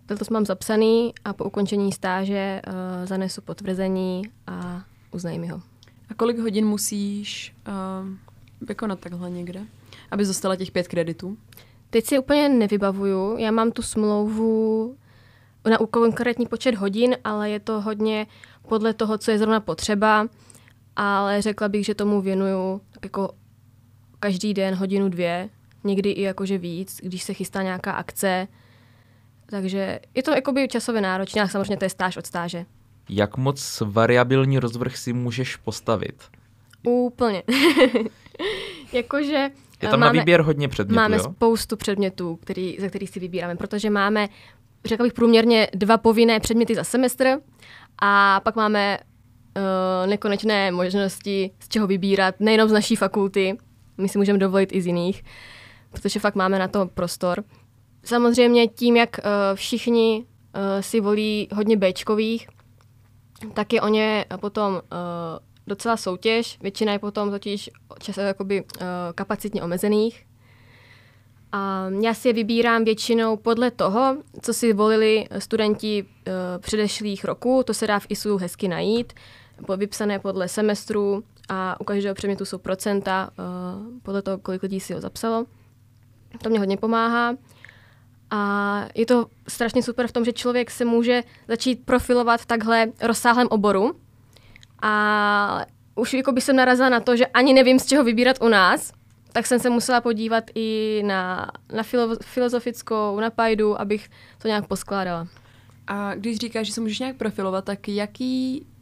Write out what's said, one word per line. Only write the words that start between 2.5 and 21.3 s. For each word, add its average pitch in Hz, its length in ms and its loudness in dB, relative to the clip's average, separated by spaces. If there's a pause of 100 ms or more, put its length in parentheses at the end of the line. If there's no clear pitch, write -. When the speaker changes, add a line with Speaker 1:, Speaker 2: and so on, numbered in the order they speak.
Speaker 1:
eh, 185 400 -8
zanesu 190 340 -6
potvrzení 185 800 -4 (260)
a 180 340 -10 (300)
uznají 170 280 -8
mi 170 80 -8
ho. 175 140 -10 (480)
Speaker 2:
A - 40 -12
kolik 233 260 0
hodin 220 280 0
musíš, 208 880 -6 (120)
eh, 208 40 -10 (880)
vykonat 202 380 -6
takhle 175 300 -10
někde, 180 320 -10 (500)
aby 202 140 0
dostala 190 300 -2
těch 185 160 -8
pět 180 160 -2
kreditů? 180 500 -4 (520)
Speaker 1:
Teď 226 160 2
si 285 140 2
úplně 285 300 4
nevybavuju. 196 880 2
Já 226 140 0
mám 226 200 2
tu 233 100 -8
smlouvu 220 1120 0 (720)
na 220 100 6
u-, 226 60 2
konkrétní 233 640 0
počet 233 280 -2
hodin, 208 480 0
ale 208 260 -4
je 208 100 -4
to 214 220 -4
hodně 214 460 -2 (400)
podle 220 260 0
toho, 220 240 -2
co 220 140 -2
je 214 80 2
zrovna 214 200 2
potřeba. 214 680 2 (680)
Ale 202 460 0